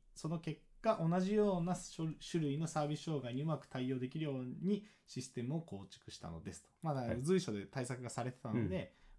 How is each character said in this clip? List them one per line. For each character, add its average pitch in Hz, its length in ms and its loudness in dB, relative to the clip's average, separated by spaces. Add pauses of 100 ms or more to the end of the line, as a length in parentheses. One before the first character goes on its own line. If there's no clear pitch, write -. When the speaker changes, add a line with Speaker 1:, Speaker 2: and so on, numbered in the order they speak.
(160)
Speaker 1:
そ - 140 -4
の 165 100 0
結 160 220 -6 (200)
果、 220 200 6
同 170 180 4
じ 190 160 4
よ 202 240 6
う 170 40 2
な 180 120 2
種、 160 400 -2
種 - 300 0
類 139 120 2
の 160 100 0
サ 156 180 0
ー - 20 2
ビ 151 80 0
ス 147 80 -6
障 151 180 0
害 120 140 -4
に 135 60 0
う 151 40 0
ま 160 120 2
く - 100 -14
対 127 260 -2
応 131 60 0
で 127 80 0
き 131 100 -6
る 156 80 0
よ 135 140 -2
う 127 60 -4 (160)
に 202 240 2 (200)
シ - 160 -8
ス - 100 -12
テ 123 120 -4
ム 135 140 0
を 165 40 -2
構 196 280 -10
築 - 200 -18
し - 100 -16
た - 100 -10
の 82 120 -8
で 90 120 -10
す - 100 -14
と。 - 60 -20 (120)
ま 160 100 0
あ、 - 20 0
だ 135 80 0
か 120 80 -2
ら 117 100 0
随 175 220 4
所 147 100 -4
で 101 140 -4
対 131 200 -4
策 123 160 -4
が 120 80 -6
さ 123 140 -2
れ 127 80 0
て - 100 -20
た 123 80 -6
の 110 200 2
で、 185 60 0
Speaker 2:
は 175 60 0
い。 - 40 -8
う - 20 -10
ん。 - 20 -20 (300)